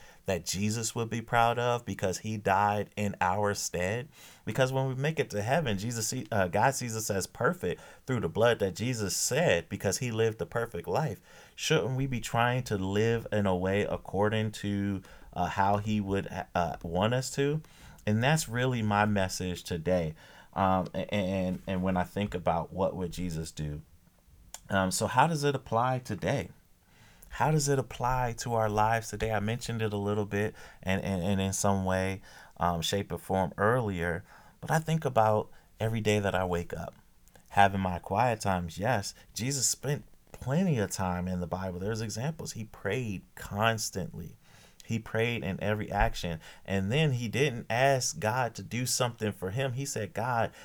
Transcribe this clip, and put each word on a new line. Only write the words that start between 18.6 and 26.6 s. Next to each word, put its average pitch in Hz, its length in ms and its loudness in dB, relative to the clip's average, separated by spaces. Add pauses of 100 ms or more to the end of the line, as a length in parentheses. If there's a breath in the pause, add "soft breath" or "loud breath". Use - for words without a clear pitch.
my 104 240 4
message 92 580 0
today. 85 500 0 (400 loud breath)
Um, 95 400 2
a-, 92 200 -4
and, 92 540 0
and 92 160 -2
when 92 140 2
I 90 60 2
think 101 320 -4
about 82 360 0
what 92 240 0
would 85 160 -4
Jesus 80 400 -4
do, 76 300 -6 (840)
um, 95 220 2
so 104 160 0
how 127 220 4
does 156 160 -2
it 143 100 2
apply 127 460 0
today? 101 500 -4 (800 loud breath)